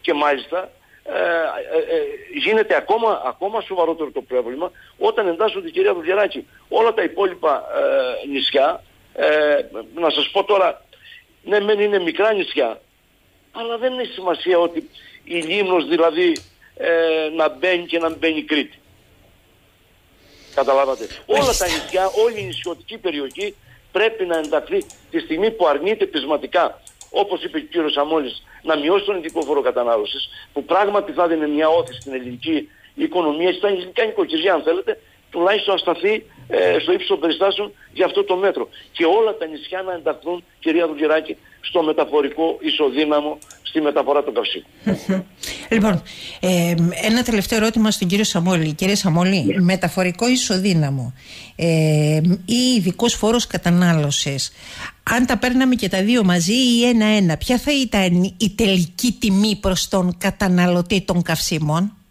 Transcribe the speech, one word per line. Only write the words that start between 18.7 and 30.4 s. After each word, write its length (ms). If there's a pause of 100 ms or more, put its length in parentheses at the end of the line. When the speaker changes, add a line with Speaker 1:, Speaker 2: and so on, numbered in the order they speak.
Speaker 1:
Καταλάβατε. 520 (180)
Όλα 320
τα 80
νησιά, 440 (160)
όλη 140
η 40
νησιωτική 540
περιοχή 580 (360)
πρέπει 340
να 120
ενταχθεί 480 (260)
τη 80
στιγμή 320
που 160
αρνείται 380
πεισματικά, 760 (280)
όπως 340
είπε 140
ο 40
κύριος 320
Σαμόλης, 500 (200)
να 140
μειώσει 280
τον 120
ειδικό 240
φόρο 200
κατανάλωσης, 680 (240)